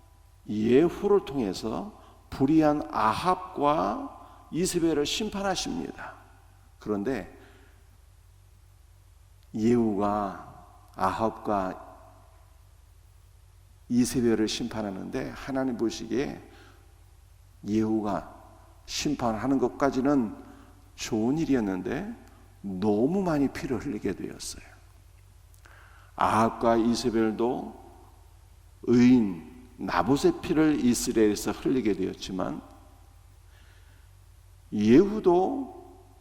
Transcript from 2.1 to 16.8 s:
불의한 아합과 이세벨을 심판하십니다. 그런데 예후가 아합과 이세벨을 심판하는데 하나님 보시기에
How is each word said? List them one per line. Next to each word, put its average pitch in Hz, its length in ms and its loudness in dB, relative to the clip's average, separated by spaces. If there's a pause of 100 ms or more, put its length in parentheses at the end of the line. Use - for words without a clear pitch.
불의한 151 640 4
아합과 180 1600 -2
이세벨을 165 560 0
심판하십니다. - 1040 -6 (640)
그런데 104 580 -6 (2250)
예후가 104 1400 -2
아합과 95 920 -2 (2000)
이세벨을 117 580 2
심판하는데 110 840 -8
하나님 131 440 -4
보시기에 110 640 -4 (1300)